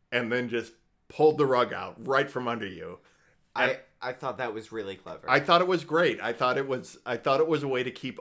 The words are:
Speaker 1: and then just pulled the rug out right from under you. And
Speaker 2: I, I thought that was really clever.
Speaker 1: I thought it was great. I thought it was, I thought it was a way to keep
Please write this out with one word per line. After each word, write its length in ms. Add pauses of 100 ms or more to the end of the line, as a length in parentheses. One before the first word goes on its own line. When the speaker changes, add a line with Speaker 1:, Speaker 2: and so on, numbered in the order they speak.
(120)
Speaker 1:
and 200
then 180
just 240 (360)
pulled 280
the 80
rug 280
out 220 (120)
right 220
from 180
under 180
you. 340 (560)
And 220 (240)
Speaker 2:
I, 80
I 40
thought 260
that 140
was 180
really 240
clever. 340
Speaker 1:
I 100
thought 220
it 60
was 160
great. 360
I 140
thought 240
it 100
was, 380
I 120
thought 220
it 80
was 140
a 60
way 160
to 80
keep 300